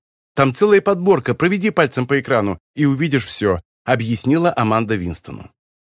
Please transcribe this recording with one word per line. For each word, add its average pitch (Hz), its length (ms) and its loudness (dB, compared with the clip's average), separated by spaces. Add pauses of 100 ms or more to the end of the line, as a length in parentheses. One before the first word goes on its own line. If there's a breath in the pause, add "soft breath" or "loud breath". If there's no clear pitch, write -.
(340)
Там 135 180 2
целая 202 280 4
подборка, 180 540 2
проведи 190 360 0
пальцем 139 360 0
по 139 140 0
экрану 107 380 0 (160)
и 147 100 -2
увидишь 139 420 0
все», 95 340 -2 (240)
объяснила 127 720 0
Аманда 110 400 0
Винстону. 85 540 -10 (300)